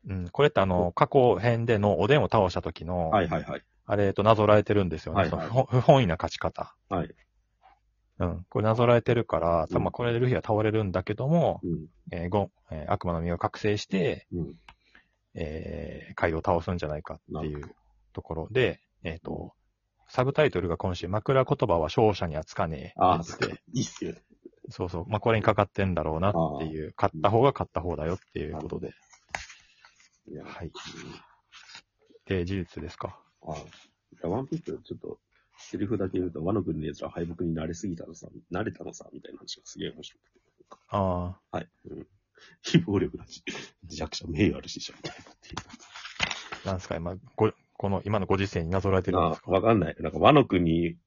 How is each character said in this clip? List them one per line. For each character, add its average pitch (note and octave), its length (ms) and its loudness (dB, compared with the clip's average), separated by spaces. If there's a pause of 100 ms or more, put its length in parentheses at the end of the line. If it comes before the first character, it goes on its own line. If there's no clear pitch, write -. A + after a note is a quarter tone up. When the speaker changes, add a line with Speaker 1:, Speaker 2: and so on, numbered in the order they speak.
Speaker 1:
う F#2+ 40 -4
ん。 F#2+ 40 -4
Speaker 2:
う F#2 60 -4
ん、 F2 60 -8
こ - 120 0
れ C#3+ 80 8
っ - 20 2
て - 80 4
あ G2 60 6
の、 F2+ 260 2
過 - 160 4
去 B2 300 6
編 A#2 280 0
で A#2 140 4
の G2+ 200 4
お G#2 80 2
で C#3 80 6
ん C3 80 4
を F2+ 80 0
倒 G2+ 180 6
し - 40 -4
た F2+ 80 -2
時 F#2 220 -8
の、 E2+ 260 -2
Speaker 1:
は F#2+ 140 4
い D#2+ 40 -2
は F2 120 -2
い E2 40 -6
は C#2 140 -10
い。 - 40 -12 (280)
Speaker 2:
あ G#2 60 2
れ G2+ 180 2
と - 80 0
な A2 140 4
ぞ G#2 100 2
ら G#2 120 8
え G#2 60 4
て G#2+ 100 -2
る G2+ 100 4
ん F2 60 -2
で D#2+ 100 -6
す - 60 -16
よ D#2 80 -6
ね。 F#2+ 80 2
Speaker 1:
は F2+ 60 2
い - 40 -2
は - 140 -4
い。 - 20 -8
Speaker 2:
そ - 0 -
の - 0 -
不 A2 60 -6
本、 C3 120 2
不 B2 160 2
本 C3+ 220 6
意 G2 40 2
な D#2+ 120 0
勝 D#2+ 140 -4
ち - 40 -14
方。 - 380 -6 (140)
Speaker 1:
は F2 160 -4
い。 - 100 -20 (1040)
Speaker 2:
う F#2 60 0
ん。 E2+ 240 -6
こ A2 100 -2
れ G#2+ 60 0
な A2+ 100 4
ぞ A#2+ 100 4
ら A#2+ 120 8
え A2+ 40 4
て A#2 140 2
る A#2 80 2
か - 160 0
ら、 E2+ 300 2
Speaker 1:
う F2 100 0
ん。 - 20 2
Speaker 2:
ま F#2 80 0
あ、 - 20 -2
こ B2 120 -6
れ A#2+ 80 0
で A#2 80 0
ル B2+ 80 2
フ B2+ 60 2
ィ - 20 2
は - 100 0
倒 G#2+ 160 2
れ G#2+ 100 4
る A2 120 2
ん F#2+ 80 -2
だ F#2 120 0
け A2 100 -4
ど B2+ 140 -4
も、 D#3 360 2
Speaker 1:
う F#2+ 40 -4
ん。 D#2 200 -4 (240)
Speaker 2:
え E2+ 140 -6
ー、 F2 40 -2
ゴ G2+ 120 2
ン、 F#2 100 -4 (200)
え D#2 160 -8
ー、 - 40 -2
悪 G2 140 -2
魔 F2 80 0
の E2 80 -2
実 F2 100 -2
を E2+ 60 -2
覚 - 220 -4
醒 G#2 180 0
し - 80 -8
て、 D#3+ 480 -2
Speaker 1:
う F2 80 -4
ん。 - 140 -8 (800)
Speaker 2:
え D#2 760 -8
ー、 - 40 -14
カ - 120 0
イ E2 40 2
ド D#2+ 60 -2
ウ - 20 0
を - 40 -8
倒 F2 180 2
す F#2 120 -4
ん F2 40 -4
じ E2+ 80 -4
ゃ D2 40 -6
な D2+ 80 -6
い D#2 60 -10
か D#2+ 120 -10
っ - 20 -20
て - 140 -18
い - 0 -
う - 20 -8
Speaker 1:
な D#2 100 -6
る D2 180 -6
ほ - 60 -12
ど。 - 80 -18 (380)
Speaker 2:
と - 100 -8
こ - 100 -8
ろ D#2 180 -4
で、 A2+ 300 2 (220)
え E2 120 -6
ー - 60 -18
と、 - 320 -10 (560)
サ B2+ 160 0
ブ C#3 80 -2
タ D#3 120 4
イ A#2+ 60 4
ト - 80 -2
ル F2+ 80 -2
が E2+ 100 -2
今 F2+ 180 -2
週、 E2 120 -8
枕 B2+ 380 2
言 - 100 2 (120)
葉 F2 80 4
は E2 80 4
勝 G#2+ 300 4
者 F#2 140 -4
に D#2 80 -6
は - 80 -4
つ - 120 -14
か F#2 120 0
ね D#2 100 -6
え - 20 -8
っ - 80 -10
て - 100 -16
言 F#2 120 6
っ F2 40 6
て。 E2+ 60 2
Speaker 1:
あ - 0 -
ー、 E2+ 40 -4
そ F2+ 120 -10
っ - 20 -20
か。 - 180 -4 (180)
い B2 60 0
い - 40 2
っ - 20 0
す - 180 -12
よ - 100 -6
ね。 - 100 -18 (460)
Speaker 2:
そ - 160 -6
う F2+ 40 -6
そ E2+ 120 -4
う。 - 60 -8
ま G#2+ 100 0
あ、 - 20 2
こ A#2 120 4
れ A2+ 60 6
に G#2+ 60 0
か A2 120 6
か G#2 80 4
っ - 60 0
て G2 160 0
ん F#2 80 0
だ D#2 100 0
ろ D#2+ 140 -2
う - 20 -2
な G2 120 4
っ - 20 -2 (260)
て D#2+ 60 -4
い D#2 180 -8
う。 - 40 -10
Speaker 1:
あ - 20 -12
ー。 - 80 -18
Speaker 2:
勝 F#2+ 200 0
っ D2+ 40 -6
た G2+ 80 4
方 A2+ 120 4
が C#3 120 6
勝 - 140 -4
っ - 40 -20
た F2 100 -4
方 E2+ 140 -4
だ D2+ 100 -4
よ E2+ 100 -2
っ - 20 -16 (160)
て - 60 -6
い D2+ 120 -6
う D#2 40 -8
こ D2+ 120 -8
と - 120 -6
で。 - 80 -10
Speaker 1:
な - 60 -12
る - 40 -20 (1300)
ほ - 60 -20
ど。 - 20 -16
い - 20 -16
や。 - 100 -16
Speaker 2:
は - 180 -14
い。 D#2+ 40 -10
Speaker 1:
う - 20 -10
ん。 - 20 -14 (1500)
Speaker 2:
で、 F#2 180 -2
事 F#2 120 -4
実 F2 280 -8
で F2 60 -10
す - 80 -18
か。 - 220 -10 (240)
Speaker 1:
あ D#2+ 80 -10
ー。 D2+ 60 -8
い D2+ 40 -12 (600)
や、 E2 60 -4
ワ A2+ 120 -2
ン C3+ 60 -10
ピ D#3+ 80 -6
ー E3+ 40 -6
ス - 40 -14
ち - 300 -10
ょ - 20 -10
っ - 40 -20
と、 - 200 -14 (400)
セ - 180 -12
リ G2+ 80 -2
フ G#2 120 -2
だ F#2+ 120 -2
け G2 100 -2
言 F2+ 80 0
う E2 40 -4
と、 D2+ 120 -8
ワ F#2+ 100 0
ノ G2+ 100 0
国 D#2+ 160 -4
の D#2 80 -4
奴 D2 160 -8
ら D#2 60 -6
敗 E2+ 180 -6
北 E2+ 160 -6
に E2 120 0
慣 D#2+ 120 -4
れ E2+ 60 -6
す G2+ 140 -8
ぎ F2 80 -4
た - 100 -14
の E2 100 -16
さ、 - 120 -20 (240)
慣 F#2+ 120 -4
れ - 80 -4
た - 120 -16
の - 100 -12
さ、 - 200 -18
み C#2+ 80 -16
た - 80 -20
い - 40 -16
な - 60 -18
話 - 180 -14
が - 80 -20
す - 120 -18
げ E2 100 -8
え - 40 -6
面 - 120 -20
白 - 160 -20
く - 120 -20
て。 - 80 -20 (500)
Speaker 2:
あ F#2 500 -2 (140)
ー。 - 40 -10
Speaker 1:
は E2+ 40 -4
い。 - 80 -14 (200)
う - 60 -12
ん。 - 120 -14 (540)
非 - 180 2
暴 G2 200 2
力 - 180 -2
だ - 80 -14
し、 - 180 -18 (420)
弱 E2 300 -8
者 - 120 -10
名 F2 200 2
誉 C2+ 100 0
あ - 40 -12
る - 80 -16
し、 - 80 -10 (180)
み - 60 -20
た - 120 -10
い - 40 -18
な - 140 -20
っ - 100 -20
て - 80 -20
い - 20 -14 (1120)
う。 - 40 -4
Speaker 2:
な G2 80 0
ん F2+ 40 -6
す - 80 -14
か、 F2 80 -2
今、 E2+ 200 -6 (200)
ご-、 A2 160 4 (260)
こ G2+ 120 -2
の、 F#2+ 160 0
今 G#2 140 0
の F#2 80 -2
ご G2 100 4
時 G2 100 2
世 F2 160 -2
に D#2+ 60 -4
な F#2 120 2
ぞ G2 100 2
ら F#2+ 80 6
え - 20 2
て F#2 100 -2
る F2+ 80 2
ん E2 120 4
で D#2 40 -2
す - 60 -16
か？ - 60 -14
Speaker 1:
あ - 40 0
ー、 - 40 4
わ F#2 60 4
か A2+ 120 6
ん G#2 60 6
な D#2+ 120 0
い。 - 80 -10
な D#2+ 100 -4
ん - 20 -6
か、 D#2 80 -6
ワ A2+ 140 8
ノ D3 120 8
国 E2+ 600 2